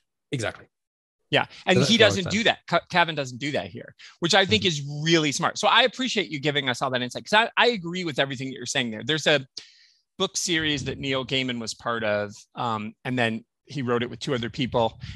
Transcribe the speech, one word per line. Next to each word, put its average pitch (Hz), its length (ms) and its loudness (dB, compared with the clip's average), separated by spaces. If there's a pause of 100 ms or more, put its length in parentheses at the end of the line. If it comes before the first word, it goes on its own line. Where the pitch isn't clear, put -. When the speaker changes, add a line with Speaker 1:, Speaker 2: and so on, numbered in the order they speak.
(320)
Speaker 1:
Exactly. 110 340 -6 (640)
Speaker 2:
Yeah. 135 160 2 (180)
And 190 120 6
Speaker 1:
So 123 40 6
that's 139 100 4
Speaker 2:
he 226 40 6
Speaker 1:
what 214 60 8
I 220 40 8
Speaker 2:
doesn't 196 220 4
Speaker 1:
was 185 60 -2
Speaker 2:
do 214 100 0
Speaker 1:
saying. - 20 0
Speaker 2:
that. - 220 2
Ca-, - 240 0
Cavan 170 240 2
doesn't 127 240 -6
do 143 140 -4
that 95 160 -4
here, - 260 -16 (260)
which 170 140 2
I 196 100 8
think 196 180 2
Speaker 1:
Mm-hmm. 196 60 2
Speaker 2:
is 147 360 -6
really 160 280 4
smart. 156 260 -2
So - 100 2
I 220 140 6
appreciate 226 480 -2
you 151 80 -6
giving 139 300 -2
us 120 140 -2
all 135 80 -2
that 123 120 -2
insight, 123 220 -8
'cause 214 320 2
I, 196 60 4
I 240 60 4
agree 180 360 -4
with 156 140 -6
everything 135 320 -2
that 123 60 -12
you're 120 100 -10
saying 123 240 -2
there. 107 140 -8
There's 147 220 -2
a 143 200 4 (720)
book 185 180 -2
series 156 480 0
that 131 140 -6
Neil 135 260 -2
Gaiman 127 360 -2
was 110 140 -8
part 117 300 -4
of, 104 300 0 (200)
um, 113 400 -4 (100)
and 127 140 -2
then 113 260 0 (240)
he 143 140 -6
wrote 120 220 0
it 113 60 -8
with 117 100 -14
two 151 120 -4
other 117 160 -2
people, 113 520 0 (160)